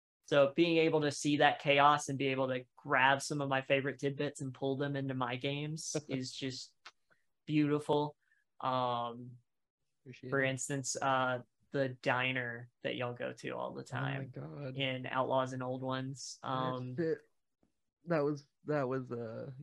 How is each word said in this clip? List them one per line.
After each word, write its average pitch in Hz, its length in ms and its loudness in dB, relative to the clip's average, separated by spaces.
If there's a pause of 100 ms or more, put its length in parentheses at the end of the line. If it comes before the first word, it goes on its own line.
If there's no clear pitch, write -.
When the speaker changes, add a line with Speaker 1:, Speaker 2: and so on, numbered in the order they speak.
(260)
Speaker 1:
So 139 300 6
being 165 220 6
able 160 240 6
to 147 100 2
see 147 260 0
that 143 220 6
chaos 147 500 6
and 139 80 -2
be 139 100 0
able 131 220 0
to 127 120 -2 (160)
grab 135 440 4
some 147 200 -4
of 139 80 -2
my 135 120 2
favorite 135 380 0
tidbits 143 420 -4
and 131 120 -8
pull 135 240 -2
them 143 180 -2
into 135 180 -4
my 127 220 -2
games 143 680 -6
Speaker 2:
<laughs> - 60 -20
Speaker 1:
is 131 220 -4
just - 400 -8 (760)
beautiful. 147 680 2 (460)
Um, 123 680 -2 (760)
Speaker 2:
Appreciate 127 260 -14
Speaker 1:
for 139 120 2
Speaker 2:
it. 131 80 2
Speaker 1:
instance, 131 520 -4
uh, 131 380 2 (340)
the 135 280 0
diner 127 680 0 (140)
that 127 120 -2
y'all 123 180 -4
go 127 260 -6
to - 120 -6
all 62 220 -4
the 135 80 -10 (120)
Speaker 2:
Oh - 20 -6
my - 40 -2
Speaker 1:
time 120 340 -4
Speaker 2:
God. 143 440 -10
Speaker 1:
in 131 320 -2
Outlaws 131 440 0
and 127 100 -4
Old 127 180 -4
Ones. 131 600 -4
Speaker 2:
That 123 60 -6
Speaker 1:
Um, 127 480 -2
Speaker 2:
shit, 160 200 0 (880)
that 160 160 2
was, 143 220 -2 (220)
that 143 200 0
was, 127 240 -4
uh, 117 360 -8 (160)